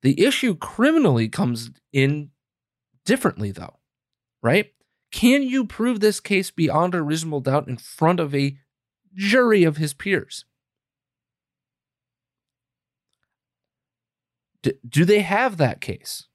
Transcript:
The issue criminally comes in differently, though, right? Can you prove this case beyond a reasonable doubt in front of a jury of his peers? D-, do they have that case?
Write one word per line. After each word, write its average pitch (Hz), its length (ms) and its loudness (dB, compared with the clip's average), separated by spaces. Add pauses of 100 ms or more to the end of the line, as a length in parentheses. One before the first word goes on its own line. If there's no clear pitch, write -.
The 139 220 4
issue 254 300 0
criminally 214 720 2
comes 117 420 -4 (220)
in 143 380 0 (720)
differently, 107 460 -2
though, - 280 -16 (640)
right? 175 300 0 (380)
Can 262 320 4
you 262 240 -2
prove 220 340 -4
this 208 200 0
case 196 300 -2
beyond 170 440 0
a 175 80 -2
reasonable 156 380 -4
doubt 139 280 -2
in 127 80 -6
front 170 440 0
of 143 140 -4
a 139 220 -2 (580)
jury 208 500 4
of 156 120 2
his 151 160 -2
peers? - 520 -6 (4000)
D-, 135 160 -4 (100)
do 147 160 0
they 208 160 4
have 202 360 -2
that 139 240 -2
case? - 540 -12